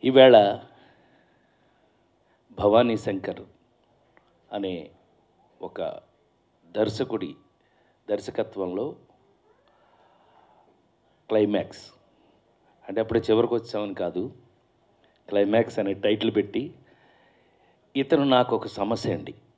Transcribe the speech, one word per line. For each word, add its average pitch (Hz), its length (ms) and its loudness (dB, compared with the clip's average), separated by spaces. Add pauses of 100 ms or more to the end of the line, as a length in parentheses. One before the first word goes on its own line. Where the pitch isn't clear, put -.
ఈవేళ 123 560 8 (2000)
భవానీ 110 380 4
శంకర్ 95 440 -8 (1120)
అనే 92 360 -8 (720)
ఒక 87 200 -12 (920)
దర్శకుడి 107 640 -4 (760)
దర్శకత్వంలో 104 840 -6 (2250)
క్లైమాక్స్, 104 680 -2 (920)
అంటే 101 140 -4
అప్పుడే 113 180 0
చివరికి 113 340 2
వచ్చామని 104 400 -6
కాదు, 90 380 -6 (960)
క్లైమాక్స్ 104 500 0
అనే 98 140 -4
టైటిల్ 107 420 -2
పెట్టి, 107 380 -4 (1200)
ఇతను 139 280 0
నాకు 127 320 2
ఒక 101 120 -4
సమస్య 107 460 -4
అండి. 85 200 -10 (240)